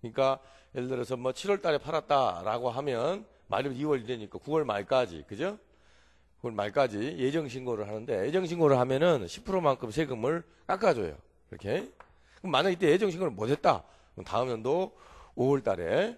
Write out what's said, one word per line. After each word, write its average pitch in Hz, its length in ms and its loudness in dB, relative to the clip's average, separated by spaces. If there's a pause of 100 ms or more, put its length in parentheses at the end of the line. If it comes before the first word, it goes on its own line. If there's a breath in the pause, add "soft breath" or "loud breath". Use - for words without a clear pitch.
그러니까 131 380 0 (360 soft breath)
예를 127 120 -4
들어서 127 300 -4
뭐 127 160 -2
칠월 196 280 -2
달에 156 180 0
팔았다라고 120 920 0
하면 139 560 -2 (220 soft breath)
말일 127 280 -2
이월 139 280 -2
이내니까 107 340 -8
구월 151 280 -2
말까지, 101 640 -2
그죠? 175 300 -6 (840 soft breath)
구월 120 120 -6
말까지 110 640 0
예정 143 300 0
신고를 120 400 -6
하는데, 107 400 -2
예정 180 180 0
신고를 156 320 4
하면은 131 500 4
십 - 160 -14
프로 190 180 -2
만큼 131 280 2
세금을 135 540 -2 (240 soft breath)
깎아줘요. 123 500 0 (320)
이렇게. 165 420 -6 (460 soft breath)
그럼 185 140 -8
만약 147 180 4
이때 180 200 4
예정 190 200 4
신고를 170 240 -2
못했다, 110 500 2 (300 soft breath)
그럼 95 120 -14
다음 123 240 0
연도 131 460 -2 (400 loud breath)
오월 135 280 2
달에 113 540 0